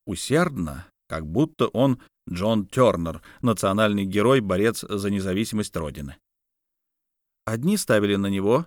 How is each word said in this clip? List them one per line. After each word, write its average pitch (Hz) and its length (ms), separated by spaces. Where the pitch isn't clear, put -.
усердно, 101 800
как 80 200
будто 120 400
он 123 340
Джон 101 360
Тернер, 85 560
национальный 104 640
герой, 107 360
борец 101 400
за 101 300
независимость 101 640
Родины. 73 420
Одни 131 320
ставили 104 380
на 98 120
него, 101 400